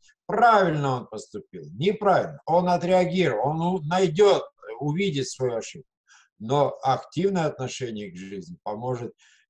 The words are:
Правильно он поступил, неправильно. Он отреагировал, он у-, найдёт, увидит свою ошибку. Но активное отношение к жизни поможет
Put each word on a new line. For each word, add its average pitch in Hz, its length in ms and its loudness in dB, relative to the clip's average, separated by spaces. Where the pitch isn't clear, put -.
Правильно 165 720 4
он 107 100 -10
поступил, 101 560 -14
неправильно. 165 720 0
Он 175 220 2
отреагировал, 175 800 2
он 160 120 -2
у-, 180 220 0
найдёт, 180 600 4
увидит 147 500 -2
свою 120 280 -4
ошибку. - 300 -12
Но 135 420 0
активное 160 640 -2
отношение 110 640 -8
к 87 60 -16
жизни 95 460 -12
поможет 117 500 -8